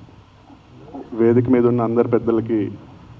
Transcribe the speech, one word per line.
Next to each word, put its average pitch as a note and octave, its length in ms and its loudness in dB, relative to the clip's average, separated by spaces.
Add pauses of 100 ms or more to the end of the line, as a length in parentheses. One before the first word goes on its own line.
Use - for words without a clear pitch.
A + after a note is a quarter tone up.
(1120)
వేదిక A#2 360 2
మీద A#2+ 180 4
ఉన్న A#2+ 140 0
అందరి A#2 260 0
పెద్దలకి A2+ 640 -2 (480)